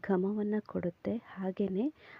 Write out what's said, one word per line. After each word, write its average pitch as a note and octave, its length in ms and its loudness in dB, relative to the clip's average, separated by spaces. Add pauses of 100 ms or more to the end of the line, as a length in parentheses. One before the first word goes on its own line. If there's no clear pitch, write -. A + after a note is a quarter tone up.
ಘಮವನ್ನ G#3 580 2
ಕೊಡುತ್ತೆ. F#3 560 -2
ಹಾಗೇನೆ F#3+ 800 -2 (260)